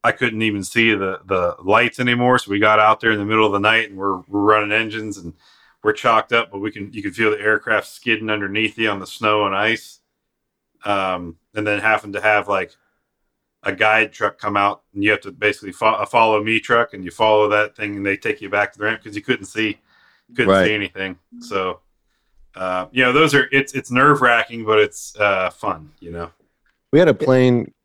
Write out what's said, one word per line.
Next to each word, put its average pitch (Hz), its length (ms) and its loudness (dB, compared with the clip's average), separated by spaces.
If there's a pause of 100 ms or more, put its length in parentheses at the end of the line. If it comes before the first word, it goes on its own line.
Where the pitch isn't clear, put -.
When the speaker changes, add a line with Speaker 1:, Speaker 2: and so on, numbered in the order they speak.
Speaker 1:
I 117 80 4
couldn't 110 300 -4
even 104 220 -2
see 113 300 2
the, 95 320 -4
the 90 380 -2
lights 113 360 2
anymore. 123 400 2
So 98 120 -8
we 101 80 -2
got 107 200 4
out 110 200 4
there 113 120 0
in 107 80 -2
the 101 60 -6
middle 110 200 2
of 101 80 2
the 101 60 0
night 107 300 0
and 98 80 -18
we're, 95 200 -4 (100)
we're 101 140 -2
running 104 300 2
engines 110 460 -4
and 85 160 -16 (480)
we're 107 120 2
chalked 117 400 0
up, 113 180 0
but 101 80 -12
we 104 120 -6
can, 104 220 -14
you 107 80 -14
can 98 120 -8
feel 110 180 0
the 104 80 -2
aircraft 107 480 0
skidding 110 420 -6
underneath 104 480 -4
you 110 120 0
on 98 100 -4
the 92 80 -14
snow 107 380 0
and 95 100 -4
ice. 110 440 -4 (880)
Um, 92 520 -4 (180)
and 107 100 -6
then 104 140 -2
happened 104 340 0
to 98 80 -6
have, 104 260 0
like, 95 240 -2 (920)
a 101 100 -4
guide 107 380 2
truck 104 260 -4
come 101 200 -4
out 101 240 0 (120)
and 98 100 -8
you 107 80 2
have 101 100 0
to 98 100 -16
basically 101 400 -4
fo-, 110 240 0
a 101 100 -4
follow 110 380 2
me 110 160 -2
truck 117 340 0
and 92 120 -14
you 85 60 -10
follow 107 380 4
that 104 280 0
thing 104 180 -8
and 98 100 -8
they 98 120 -2
take 110 240 -6
you 98 80 -12
back 101 240 -2
to - 60 -20
the 104 40 -6
ramp 110 180 -4
'cause 104 140 -16
you 104 60 -8
couldn't 117 240 -4
see, 110 320 -6 (500)
you - 80 -20
couldn't 110 160 2
Speaker 2:
Right. 98 160 4
Speaker 1:
see 107 60 0
anything. 95 440 -8 (220)
So, 92 400 -4 (760)
uh, 92 360 -6
you 127 120 -2
know, 123 100 2
those 147 200 4
are, 131 200 2
it's, 135 200 0
it's 131 160 -8
nerve 139 320 4
wracking, 117 440 2
but 107 140 4
it's, - 380 -2
uh, 98 340 0
fun, 80 400 -8 (100)
you 82 100 -16
know? 85 180 -10 (640)
Speaker 2:
We 147 80 4
had 175 80 6
a 135 60 4
plane 127 600 2 (120)